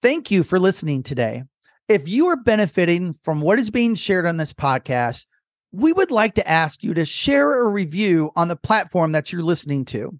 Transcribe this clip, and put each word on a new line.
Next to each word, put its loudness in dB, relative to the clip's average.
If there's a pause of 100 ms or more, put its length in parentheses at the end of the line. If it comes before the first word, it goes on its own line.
Thank 0
you 4
for 0
listening 0
today. -4 (440)
If 2
you 2
are 0
benefiting 0
from -2
what 2
is -2
being 2
shared 0
on 0
this -6
podcast, -2 (460)
we 2
would 0
like 0
to -2
ask 0
you -4
to 0
share 0
a 2
review 0
on 2
the -4
platform 0
that -2
you're -6
listening -2
to. -10